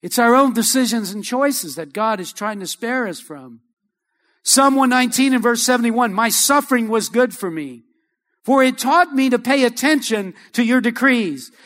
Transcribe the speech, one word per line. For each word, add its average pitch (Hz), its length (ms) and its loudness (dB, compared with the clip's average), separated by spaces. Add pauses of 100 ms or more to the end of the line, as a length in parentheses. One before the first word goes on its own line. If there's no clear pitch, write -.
It's - 180 -4
our 233 160 6
own 262 180 4
decisions 226 580 0
and 208 120 -10
choices 247 520 -4
that 151 180 -12
God 214 260 -2
is 175 140 -12
trying 208 260 -8
to 180 80 -10
spare 240 400 -6
us 160 140 -10
from. 131 400 -20 (800)
Psalm 269 320 4
one 262 140 2
nineteen 254 440 2
and 247 80 0
verse 233 220 0
seventy-one, 233 500 0
"My 220 140 0
suffering 254 640 0
was 220 200 -2
good 233 260 0
for 190 140 -6
me, 139 340 -10 (600)
for 262 180 2
it 254 160 2
taught 311 380 0
me 269 160 2
to 247 80 2
pay 262 240 2
attention 233 720 -2 (180)
to 240 100 0
your 247 160 4
decrees. 233 720 0 (140)